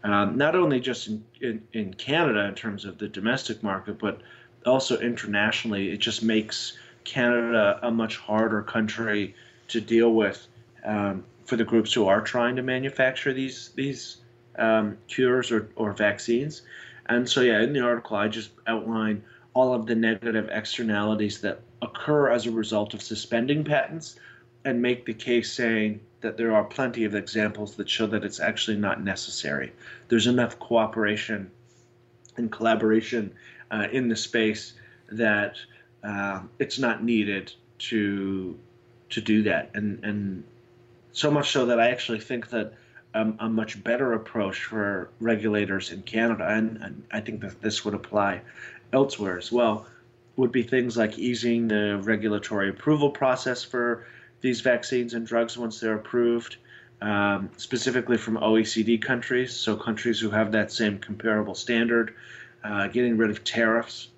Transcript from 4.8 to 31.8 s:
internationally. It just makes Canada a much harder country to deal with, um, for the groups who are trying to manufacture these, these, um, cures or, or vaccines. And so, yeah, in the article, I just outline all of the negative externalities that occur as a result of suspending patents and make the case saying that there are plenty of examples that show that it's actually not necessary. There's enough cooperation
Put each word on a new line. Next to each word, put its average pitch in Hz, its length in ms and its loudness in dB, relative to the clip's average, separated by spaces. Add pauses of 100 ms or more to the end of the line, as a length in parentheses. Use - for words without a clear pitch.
internationally. 107 920 0
It 101 60 -6
just 110 260 -2
makes 110 540 0 (260)
Canada 117 760 2
a 120 100 0
much 113 260 -2
harder 107 440 0
country 104 760 -2 (340)
to 113 120 -2
deal 113 320 6
with, 104 340 2 (380)
um, 101 400 -2 (200)
for 123 120 -2
the 113 80 2
groups 110 280 2
who 107 140 4
are 101 140 6
trying 120 340 0
to 131 60 -2
manufacture 131 720 0
these, 131 420 -6
these, 135 420 -6 (400)
um, 110 400 2 (100)
cures 127 440 2
or, 107 240 0
or 107 160 -2
vaccines. 117 680 0 (460)
And 123 200 2
so, 131 140 2
yeah, 113 200 6
in 123 120 2
the 139 80 0
article, 117 340 0
I 101 120 2
just 107 240 -6 (160)
outline 110 560 0 (300)
all 127 200 4
of 113 120 -2
the 117 100 0
negative 113 560 0
externalities 107 880 -2
that 98 180 -4 (220)
occur 147 480 2
as 117 160 2
a 117 60 -2
result 107 420 -2
of - 80 -12
suspending 123 600 -2
patents 147 540 -2 (480)
and 120 160 0
make 123 240 0
the 117 80 -6
case 120 380 0
saying 107 500 0 (200)
that 110 140 -4
there 113 180 0
are 104 120 6
plenty 117 400 -2
of 104 100 -2
examples 104 640 -2
that 104 120 -6
show - 160 0
that 104 200 -2
it's - 160 -8
actually 110 340 -2
not 101 260 -2
necessary. 71 680 -6 (380)
There's 117 180 4
enough 123 320 2
cooperation 107 880 0 (880)